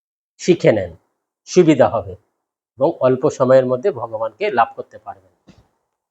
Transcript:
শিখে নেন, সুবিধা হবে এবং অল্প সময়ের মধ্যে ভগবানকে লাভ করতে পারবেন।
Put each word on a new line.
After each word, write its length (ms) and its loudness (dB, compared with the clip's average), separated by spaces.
শিখে 320 2
নেন, 200 -4
সুবিধা 400 4
হবে 240 -6
এবং 120 0
অল্প 300 0
সময়ের 360 2
মধ্যে 260 -4
ভগবানকে 580 -8
লাভ 240 0
করতে 240 -18
পারবেন। 340 -20